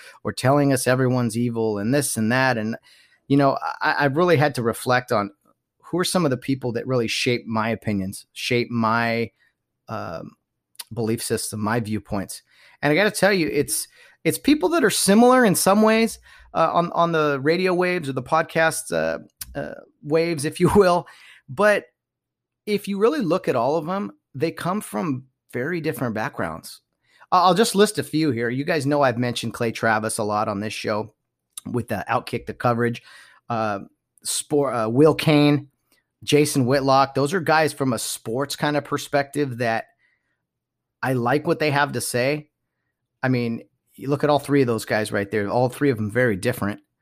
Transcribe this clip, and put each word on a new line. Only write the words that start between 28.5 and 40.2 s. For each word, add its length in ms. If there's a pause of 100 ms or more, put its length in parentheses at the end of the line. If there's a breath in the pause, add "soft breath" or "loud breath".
You 140
guys 220
know 160
I've 160
mentioned 360
Clay 180
Travis 460
a 60
lot 240
on 120
this 140
show 400 (500)
with 240
the 200
Outkick 380
the 80
Coverage, 480 (460 loud breath)
uh, 320 (440)
Spor-, 500
uh, 140
Will 260
Cain, 540 (540)
Jason 440
Whitlock. 480
Those 180
are 80
guys 320
from 220
a 40
sports 580
kind 200
of 80
perspective 720
that 280 (1160)